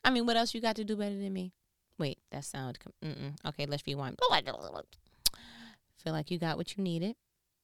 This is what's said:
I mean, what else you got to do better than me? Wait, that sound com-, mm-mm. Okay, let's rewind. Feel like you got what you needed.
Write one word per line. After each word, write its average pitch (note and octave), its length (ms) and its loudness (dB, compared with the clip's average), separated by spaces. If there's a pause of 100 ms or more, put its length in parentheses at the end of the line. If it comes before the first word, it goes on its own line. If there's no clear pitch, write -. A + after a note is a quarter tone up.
I B3+ 80 8
mean, A#3+ 140 4
what A#3 120 6
else A#3 160 4
you A3+ 80 -4
got A3+ 140 4
to A3 80 -2
do G#3+ 120 0
better G3+ 220 -2
than G3 160 -2
me? F#3 200 -4 (440)
Wait, D3 220 -2 (120)
that C#3+ 120 -8
sound C3 360 -6
com-, - 140 -16 (100)
mm-mm. C#3+ 320 -6 (120)
Okay, D3 180 -2
let's C#3+ 220 -4
rewind. C#3 320 -4 (1800)
Feel D#3+ 100 -2
like D3+ 160 -4
you F3 80 -2
got E3 200 0
what - 200 -4
you G3 60 0
needed. F3+ 320 0 (480)